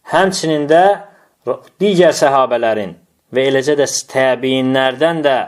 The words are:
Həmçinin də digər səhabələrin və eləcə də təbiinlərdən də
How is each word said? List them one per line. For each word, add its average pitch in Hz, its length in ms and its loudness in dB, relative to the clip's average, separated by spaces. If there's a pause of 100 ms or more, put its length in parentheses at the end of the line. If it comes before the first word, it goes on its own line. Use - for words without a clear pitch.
Həmçinin 160 640 -2
də 165 120 6 (1000)
digər 180 320 4
səhabələrin 117 800 0 (400)
və 131 160 0
eləcə 135 280 0
də 139 80 2 (240)
təbiinlərdən 131 1160 0
də 135 220 2